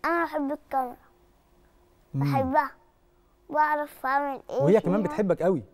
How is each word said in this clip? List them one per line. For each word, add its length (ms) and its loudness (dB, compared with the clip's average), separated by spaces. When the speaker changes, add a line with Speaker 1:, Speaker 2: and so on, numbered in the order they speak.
Speaker 1:
أنا 180 0
بحب 280 -4
الكاميرا. 440 -6
Speaker 2:
مم. 80 -2
Speaker 1:
بحبها. 380 2
بعرف 560 0
أعمل 440 -2
إيه 120 -2
Speaker 2:
وهي 200 6
كمان 200 0
Speaker 1:
فيها. 100 -2
Speaker 2:
بتحبك 320 -2
قوي. 200 0